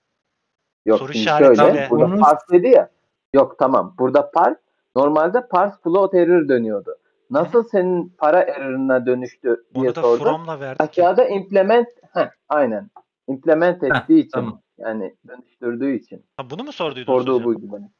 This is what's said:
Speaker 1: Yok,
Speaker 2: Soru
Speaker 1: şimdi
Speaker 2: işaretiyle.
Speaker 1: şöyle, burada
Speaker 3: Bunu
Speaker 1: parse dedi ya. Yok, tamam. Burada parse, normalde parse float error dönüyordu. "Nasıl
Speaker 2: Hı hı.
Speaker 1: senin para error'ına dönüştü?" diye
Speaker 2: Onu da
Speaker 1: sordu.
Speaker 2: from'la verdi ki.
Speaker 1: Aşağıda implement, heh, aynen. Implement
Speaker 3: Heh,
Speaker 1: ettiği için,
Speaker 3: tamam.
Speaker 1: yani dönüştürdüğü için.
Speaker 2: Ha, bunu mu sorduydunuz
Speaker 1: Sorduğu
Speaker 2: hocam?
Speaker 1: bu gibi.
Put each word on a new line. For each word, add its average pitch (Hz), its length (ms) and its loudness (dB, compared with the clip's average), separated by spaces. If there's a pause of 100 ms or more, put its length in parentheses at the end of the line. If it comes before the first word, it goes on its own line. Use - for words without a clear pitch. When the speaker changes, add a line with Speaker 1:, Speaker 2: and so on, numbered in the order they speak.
(880)
Speaker 1:
Yok, 107 120 4
Speaker 2:
Soru 131 140 -10
Speaker 1:
şimdi 110 100 -4
Speaker 2:
işaretiyle. 139 340 6
Speaker 1:
şöyle, 139 340 2
burada 117 200 2
Speaker 3:
Bunu 104 100 0
Speaker 1:
parse - 320 4
dedi 180 160 4
ya. - 220 4 (440)
Yok, 135 240 2
tamam. 120 400 0
Burada 131 320 0
parse, 220 300 0 (360)
normalde 156 520 0
parse 196 360 -2
float 190 300 0
error 170 340 2
dönüyordu. 110 500 -4 (320)
"Nasıl 170 280 -2
Speaker 2:
Hı 226 80 0
hı. - 20 -20
Speaker 1:
senin 180 400 -2 (100)
para 156 220 2
error'ına 135 680 -2
dönüştü?" 123 580 -4 (100)
diye 131 140 -2
Speaker 2:
Onu 113 60 -4
da 165 80 -10
Speaker 1:
sordu. 120 220 2
Speaker 2:
from'la 160 360 -4
verdi 135 180 -10
ki. 156 240 -2
Speaker 1:
Aşağıda 190 260 2
implement, 196 600 -2 (260)
heh, 160 160 -4 (180)
aynen. 113 420 -4 (380)
Implement 160 540 0
Speaker 3:
Heh, 139 140 0
Speaker 1:
ettiği 156 240 2
için, - 100 -2
Speaker 3:
tamam. 120 320 -8 (160)
Speaker 1:
yani 110 360 -10 (140)
dönüştürdüğü 127 680 -8
için. - 300 -16 (100)
Speaker 2:
Ha, 127 140 -14
bunu 185 140 -12
mu 294 80 -16
sorduydunuz 131 460 -4
Speaker 1:
Sorduğu 127 160 -2
Speaker 2:
hocam? 117 100 -2
Speaker 1:
bu 113 160 -2
gibi. 101 400 -18